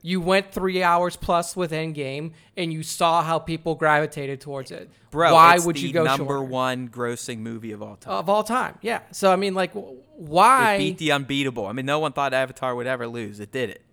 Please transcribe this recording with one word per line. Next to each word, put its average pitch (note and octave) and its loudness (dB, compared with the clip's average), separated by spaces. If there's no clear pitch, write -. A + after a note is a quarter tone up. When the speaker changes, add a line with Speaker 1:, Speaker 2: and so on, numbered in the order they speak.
Speaker 1:
You F3+ -2
went F#3+ 0
three F#3 -2
hours F3 2
plus F3 -2
with F3+ -4
Endgame, D#3 -6
and E3+ -6
you D#3+ -8
saw E3 0
how D#3+ -2
people D#3+ -6
gravitated D3+ -2
towards C#3 -12
it. - -16
Speaker 2:
Bro, D#3 4
Speaker 1:
Why E3 12
Speaker 2:
it's F3 2
Speaker 1:
would E3 -2
Speaker 2:
the C#3 -6
Speaker 1:
you C3+ -4
go D#3+ 2
Speaker 2:
number C#3 2
Speaker 1:
shorter? C#3 -2
Speaker 2:
one B2+ -4
grossing A#2+ -8
movie A2+ -10
of G#2 -12
all G#2 -16
time. - -12
Speaker 1:
Of F#3 -2
all G#3 2
time, A3+ -4
yeah. A3+ -6
So, F#3+ 2
I F3+ 4
mean, G3 -2
like, F#3 -4
w-, C3+ -14
why? G#3 4
Speaker 2:
It G3 0
beat F#3+ -2
the D3+ 0
unbeatable. C3+ -2
I G2+ -8
mean, C3 -6
no D3 0
one D3+ -2
thought C#3 -2
Avatar C3 -2
would B2 -6
ever B2 -4
lose. A2 -10
It G2+ -12
did B2+ -4
it. - -18